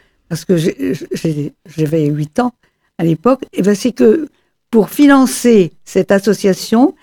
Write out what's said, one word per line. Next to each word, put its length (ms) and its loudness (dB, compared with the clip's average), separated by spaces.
parce 160 -8
que 120 0
j'ai, 360 -4
j'ai, 420 -6
j'avais 300 -2
huit 340 -4
ans 140 -2
à 40 -2
l'époque. 380 0
Et 100 -4
ben, 120 2
c'est 160 -4
que 360 2
pour 180 2
financer 840 2
cette 280 -2
association, 920 0